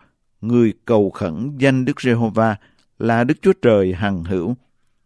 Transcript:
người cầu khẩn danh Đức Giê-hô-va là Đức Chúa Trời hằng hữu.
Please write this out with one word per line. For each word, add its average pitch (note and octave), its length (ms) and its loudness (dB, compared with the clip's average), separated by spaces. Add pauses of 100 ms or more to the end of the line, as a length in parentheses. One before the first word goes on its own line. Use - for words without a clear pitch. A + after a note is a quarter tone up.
(400)
người A#2 340 2 (100)
cầu G#2 260 2
khẩn G#2 480 -8
danh C3 260 2
Đức C#3 160 -6
Giê-hô-va A2+ 560 0 (420)
là A2+ 260 0
Đức C#3+ 180 0
Chúa F#3+ 100 4
Trời G2+ 420 2
hằng F#2 300 -4
hữu. F#2 320 -4 (500)